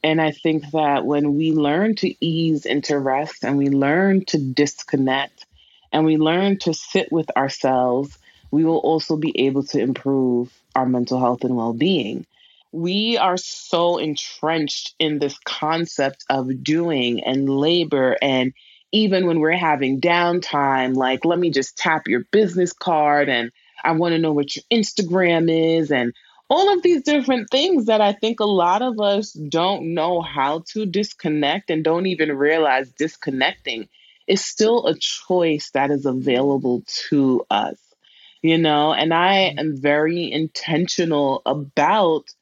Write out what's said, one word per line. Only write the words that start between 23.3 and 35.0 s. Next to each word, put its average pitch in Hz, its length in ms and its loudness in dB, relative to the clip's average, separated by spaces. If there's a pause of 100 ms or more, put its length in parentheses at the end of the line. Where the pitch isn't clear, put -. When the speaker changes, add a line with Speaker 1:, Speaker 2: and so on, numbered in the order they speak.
Speaker 1:
"I 160 80 2
wanna 165 280 2
know 160 120 0
what 143 240 -2
your - 160 -14
Instagram 180 760 2
is," 165 420 2
and 123 220 0 (360)
all 392 240 4
of 359 80 0
these 339 220 2
different 262 460 0
things 285 380 2
that 220 120 4
I 202 140 4
think 220 260 -4
a 214 60 2
lot 190 360 2
of 247 200 -4
us 202 320 0
don't 165 600 -2
know 170 280 0
how 147 420 -2 (100)
to 214 120 -4
disconnect 165 840 -2
and 160 140 0
don't 170 240 0
even 160 300 -2
realize 143 540 2
disconnecting 135 960 -4 (400)
is 196 160 0
still 226 440 0
a 160 100 0
choice 170 760 -2